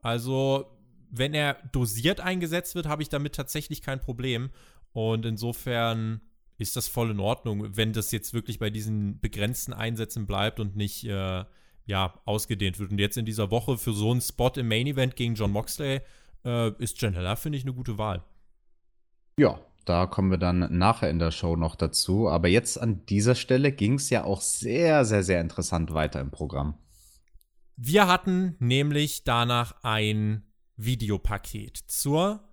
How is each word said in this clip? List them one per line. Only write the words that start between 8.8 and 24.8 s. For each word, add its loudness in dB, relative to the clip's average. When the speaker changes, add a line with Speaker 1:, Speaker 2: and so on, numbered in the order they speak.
Speaker 1:
begrenzten -4
Einsätzen -6
bleibt -2
und -4
nicht, -4
äh, -4
ja, 0
ausgedehnt -2
wird. -6
Und -2
jetzt 0
in -4
dieser -2
Woche 0
für -2
so 0
einen 2
Spot 0
im -2
Main 2
Event 0
gegen -2
Jon 0
Moxley, -2
äh, 0
ist -6
Janela, -2
finde -4
ich, -6
eine -4
gute -6
Wahl. -4
Speaker 2:
Ja, 6
da 4
kommen 2
wir 2
dann 4
nachher 4
in 0
der 2
Show -2
noch 0
dazu. 2
Aber 4
jetzt 4
an -2
dieser 4
Stelle 4
ging's 0
ja 2
auch -2
sehr, 2